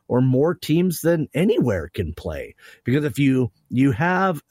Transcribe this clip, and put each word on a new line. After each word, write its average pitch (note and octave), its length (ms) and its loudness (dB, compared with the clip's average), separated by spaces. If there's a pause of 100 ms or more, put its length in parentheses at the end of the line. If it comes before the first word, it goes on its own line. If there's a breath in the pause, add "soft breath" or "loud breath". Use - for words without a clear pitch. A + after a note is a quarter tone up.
or A#2+ 120 0
more C3 360 2
teams E3+ 460 0
than D#3+ 300 0
anywhere C3 600 0
can D#2+ 220 -6
play. D2 400 -10 (280 loud breath)
Because C#3+ 220 0
if C#3 140 -4
you, C3 320 2 (180)
you C3+ 220 2
have, F3+ 600 0